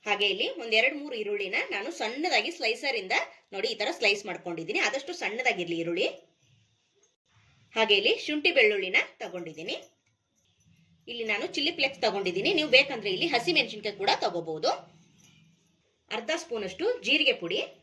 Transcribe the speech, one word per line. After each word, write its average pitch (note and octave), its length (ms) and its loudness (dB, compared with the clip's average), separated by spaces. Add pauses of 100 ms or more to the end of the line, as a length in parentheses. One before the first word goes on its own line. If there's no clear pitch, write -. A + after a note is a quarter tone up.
ಹಾಗೆ G3+ 200 2
ಇಲ್ಲಿ G3+ 220 0 (140)
ಒಂದ್ A3+ 120 -4
ಎರಡ್ B3 220 4
ಮೂರು C#4+ 180 -8
ಈರುಳ್ಳಿನ G3+ 400 -4 (160)
ನಾನು D4+ 200 -4
ಸಣ್ಣದಾಗಿ C4+ 600 -2
ಸ್ಲೈಸರ್ A#3+ 460 -2
ಇಂದ F#3+ 160 -4 (400)
ನೋಡಿ G3 160 -2
ಈ A3 60 -2
ತರ G#3+ 160 -2
ಸ್ಲೈಸ್ G#3 360 0
ಮಾಡ್ಕೊಂಡಿದ್ದೀನಿ. F3+ 520 -6
ಆದಷ್ಟು F4+ 340 -2
ಸಣ್ಣದಾಗಿರ್ಲಿ G3+ 680 -2
ಈರುಳ್ಳಿ. E3+ 280 0 (1700)
ಹಾಗೆ G#3+ 180 6
ಇಲ್ಲಿ A#3 320 4
ಶುಂಠಿ D4+ 240 2
ಬೆಳ್ಳುಳ್ಳಿನ G#3 460 4 (220)
ತಗೊಂಡಿದ್ದೀನಿ. F3 580 -8 (1300)
ಇಲ್ಲಿ A#3 160 -6
ನಾನು A3 220 0
ಚಿಲ್ಲಿ D#4 260 0
ಫ್ಲೇಕ್ಸ್ C4+ 280 0
ತಗೊಂಡಿದ್ದೀನಿ. G3 540 2
ನೀವು D#4 140 0
ಬೇಕಂದ್ರೆ A#3+ 420 4
ಇಲ್ಲಿ G#3+ 160 -2
ಹಸಿ C#4+ 260 2
ಮೆಣಸಿನ್ಕಾಯಿ G#3+ 440 -2
ಕೂಡ G3 140 0 (100)
ತಗೋಬಹುದು. E3 480 -2 (1500)
ಅರ್ಧ A3+ 200 -6
ಸ್ಪೂನ್ A#3 280 -6
ಅಷ್ಟು G#4 380 -2
ಜೀರಿಗೆ C#4 300 4
ಪುಡಿ F3+ 280 -2 (220)